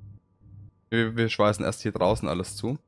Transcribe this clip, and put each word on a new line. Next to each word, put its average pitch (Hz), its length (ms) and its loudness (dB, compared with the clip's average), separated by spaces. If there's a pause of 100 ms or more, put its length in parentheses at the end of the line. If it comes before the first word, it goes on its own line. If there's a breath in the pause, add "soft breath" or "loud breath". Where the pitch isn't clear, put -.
(920)
wir, 113 260 0
wir 113 120 2
schweißen 104 360 2
erst - 180 -4
hier 107 100 -2
draußen 95 360 2
alles 90 280 -4
zu 127 320 -4